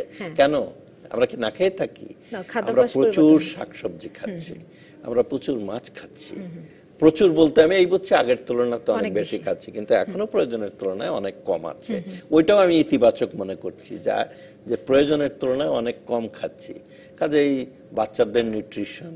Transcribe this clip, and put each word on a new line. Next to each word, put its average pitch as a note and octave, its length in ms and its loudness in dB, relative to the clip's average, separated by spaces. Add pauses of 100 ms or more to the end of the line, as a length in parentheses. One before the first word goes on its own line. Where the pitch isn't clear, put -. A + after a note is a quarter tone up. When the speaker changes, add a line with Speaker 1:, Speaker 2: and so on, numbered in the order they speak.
(180)
Speaker 1:
হ্যাঁ। F3 220 -12
Speaker 2:
কেন? C#3+ 140 6 (600)
আমরা A#2+ 180 2
কি - 120 -12
না A2 140 -2
খেয়ে F#3+ 240 0
থাকি? - 260 -8 (260)
Speaker 1:
না, G3+ 60 -10 (120)
খাদ্যাভ্যাস G#3+ 180 -4
Speaker 2:
আমরা A3+ 140 4 (120)
প্রচুর D#3 280 4
Speaker 1:
পরিবর্তন D#3 120 10
হচ্ছে। D#3+ 220 0
Speaker 2:
শাকসবজি - 520 -10
Speaker 1:
হুম, - 80 -18
Speaker 2:
খাচ্ছি, E3+ 360 -10
Speaker 1:
হুম। - 540 -20
Speaker 2:
আমরা A#2+ 140 2 (100)
প্রচুর C#3 260 -4 (120)
মাছ A2+ 160 -10 (120)
খাচ্ছি। - 380 -18
Speaker 1:
হুম, F#3 180 -14
হুম। E3 120 -16 (360)
Speaker 2:
প্রচুর D#3+ 280 6 (100)
বলতে D#3 180 6 (100)
আমি F#3 140 2
এই F3+ 120 4
বলছি F#3+ 180 -2 (100)
আগের A#2+ 260 0
তুলনায় A#2+ 380 -2
তো - 60 2
অনেক A2 100 0
Speaker 1:
অনেক G#2 180 -4
Speaker 2:
বেশি G#2 160 -4
Speaker 1:
বেশি। F2+ 100 -10
Speaker 2:
খাচ্ছি, F#2 300 -6
কিন্তু G#2+ 160 -6 (120)
এখনো F#3+ 200 -6
Speaker 1:
হুম। G#3+ 100 -8
Speaker 2:
প্রয়োজনের A#2 460 -2
তুলনায় G2+ 400 -4
অনেক G2 160 -6 (140)
কম E2+ 120 -2 (120)
আছে। - 220 -10
Speaker 1:
হুম, F3+ 100 -8
হুম। F3+ 300 -6
Speaker 2:
ওইটাও G3+ 300 6
আমি E3+ 100 4 (100)
ইতিবাচক A#2 440 2 (120)
মনে F#2+ 220 -6
করছি, - 300 -12 (140)
যা, G#2+ 100 0 (520)
যে A#2 60 -2 (120)
প্রয়োজনের C#3+ 520 2
তুলনায় C#3 400 -2
অনেক A#2 160 -4 (160)
কম A#2 120 -2 (140)
খাচ্ছি। - 360 -12 (460)
কাজেই D3 340 2 (440)
বাচ্চাদের A2 560 0
নিউট্রিশন, G#2+ 640 -10